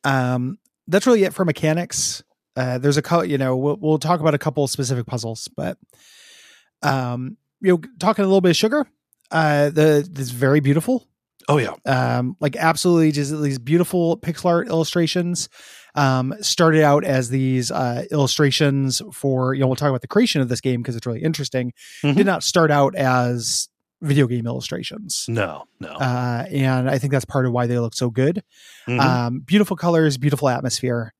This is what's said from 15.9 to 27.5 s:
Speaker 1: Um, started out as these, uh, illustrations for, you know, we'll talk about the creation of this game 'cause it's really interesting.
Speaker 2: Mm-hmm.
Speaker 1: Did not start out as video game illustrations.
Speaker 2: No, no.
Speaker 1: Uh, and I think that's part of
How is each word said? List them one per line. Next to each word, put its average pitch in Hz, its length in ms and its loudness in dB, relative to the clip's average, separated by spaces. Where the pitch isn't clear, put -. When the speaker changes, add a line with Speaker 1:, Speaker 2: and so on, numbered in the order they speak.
Speaker 1:
Um, 131 460 2
started 156 420 4
out 147 200 4
as 131 260 0
these, 131 420 0
uh, 123 400 -2
illustrations 139 880 0
for, 131 420 -2
you 135 80 -2
know, 131 60 2
we'll 131 80 0
talk 147 140 0
about 127 120 -2
the - 60 -18
creation 208 340 2
of 127 80 0
this 120 120 -4
game 123 220 -2
'cause 117 120 -6
it's 113 120 -10
really 120 160 -6
interesting. 135 500 -4
Speaker 2:
Mm-hmm. 143 140 2
Speaker 1:
Did 196 80 6
not 180 180 0
start 165 280 2
out 139 240 4
as 123 720 0
video 143 260 2
game 117 180 -4
illustrations. - 840 -8
Speaker 2:
No, 98 380 -4
no. - 100 -14
Speaker 1:
Uh, 123 640 -4
and 131 380 0
I 139 100 0
think 135 120 -4
that's 135 140 -2
part 131 200 -2
of 123 60 0